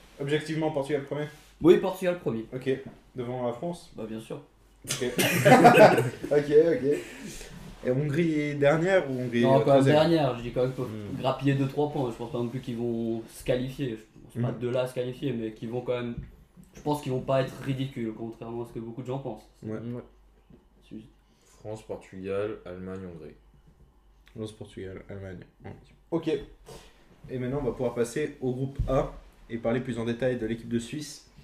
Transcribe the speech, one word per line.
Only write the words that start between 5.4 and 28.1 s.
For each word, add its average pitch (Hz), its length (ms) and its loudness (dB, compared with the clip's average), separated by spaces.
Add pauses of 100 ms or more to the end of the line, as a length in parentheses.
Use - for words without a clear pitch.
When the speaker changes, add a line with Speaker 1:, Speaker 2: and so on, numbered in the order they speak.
Speaker 1:
Ok, 147 200 4
ok. 147 460 6 (880)
Et 123 60 2
Hongrie 147 640 0
dernière 156 540 4
ou 127 100 -4
Hongrie, 120 240 2
Speaker 2:
Non, 131 60 6
Speaker 1:
euh, 135 100 8
Speaker 2:
quand 139 160 6
même 135 80 8
Speaker 1:
troisième ? 143 120 6
Speaker 2:
dernière. 151 420 4
Je 117 60 -10
dis 120 80 -6
quand 123 120 0
même 131 100 0
qu'ils 131 100 -4
peuvent 104 80 -6
Speaker 3:
Hmm. 107 280 -8
Speaker 2:
grappiller 135 340 2
deux, 135 140 2
trois 147 240 0
points. 135 200 -2
Je 110 40 -8
pense 117 160 -8
pas 123 80 -4
non 120 80 -2
plus 127 120 -6
qu'ils 120 180 -8
vont 117 440 -2 (100)
se - 120 -18
qualifier. 131 540 -4 (380)
Je 120 60 -4
pense 117 100 -2
pas 107 60 -8
Speaker 1:
Mhm. - 20 -12
Speaker 2:
de 120 100 -4
là 127 120 0
à 127 60 -2
se 127 80 -10
qualifier, 127 380 -4
mais 110 200 -6
qu'ils 113 160 -10
vont 123 120 -4
quand 123 140 -2
même, 120 200 -6 (600)
je - 60 -20
pense 147 200 -2
qu'ils 135 100 -6
vont 127 100 -2
pas 135 200 2
être 131 120 -4 (100)
ridicules, 127 540 -4
contrairement 117 460 -8
à 117 40 -10
ce - 60 -20
que 127 60 -8
beaucoup 117 220 -12
de 123 60 -10
gens 131 120 -6
pensent. 120 280 -12 (160)
Speaker 1:
Ouais. 110 100 -8
Speaker 3:
Ouais. 117 280 -10 (840)
Speaker 2:
C'est - 140 -20
juste 113 120 -18 (360)
Speaker 4:
France, - 400 -14
Portugal, 98 800 -6
Allemagne, 92 340 -12 (160)
Hongrie. 76 200 -16 (1000)
Speaker 1:
France, 110 180 -10
Portugal, 95 560 -14
Allemagne, 98 300 -12 (240)
Hongrie. - 300 -18 (180)
Ok. 160 180 -2 (1000)
Et 127 100 -6
maintenant, 127 220 -4
on 139 40 -4
va 113 60 0
pouvoir 120 220 -2
passer 123 480 -2